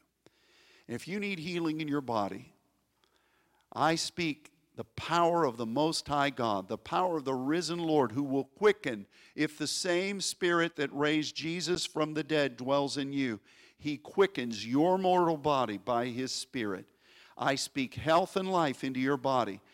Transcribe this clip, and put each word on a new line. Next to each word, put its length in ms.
And 80
if 120
you 120
need 200
healing 400
in 80
your 140
body, 520
I 240
speak 540
the 80
power 580
of 140
the 80
Most 420
High 220
God, 400
the 80
power 400
of 80
the 80
risen 440
Lord 360
who 100
will 220
quicken 600
if 220
the 100
same 540
Spirit 560
that 160
raised 420
Jesus 500
from 280
the 100
dead 320
dwells 400
in 160
you. 300
He 200
quickens 680
your 320
mortal 380
body 420
by 280
his 260
Spirit. 540
I 180
speak 400
health 420
and 120
life 360
into 160
your 160
body. 420